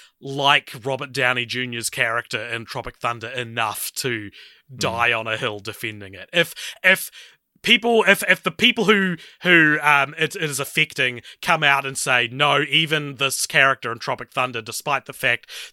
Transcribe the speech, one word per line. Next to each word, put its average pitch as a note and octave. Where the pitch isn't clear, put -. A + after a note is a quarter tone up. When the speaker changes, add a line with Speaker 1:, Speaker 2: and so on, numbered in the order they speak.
Speaker 1:
like C#3
Robert C3+
Downey B2
Junior's A#2+
character A#2
in A#2
Tropic B2
Thunder A#2
enough A#2
to A2
Speaker 2:
Mm. C3
Speaker 1:
die A#2+
on A2
a A2
hill G#2+
defending G#2
it. F#2+
If, E3+
if F#3
people, A3+
if, G3
if F3+
the F#3
people A#3+
who, F#3+
who, D#3+
um, D3
it, D#3+
it F#3+
is C#3+
affecting C3
come D#3+
out C#3
and C3+
say, B2
"No, C#3
even D3
this C3+
character C3+
in A#2
Tropic B2
Thunder, B2+
despite B2
the C3+
fact A#2+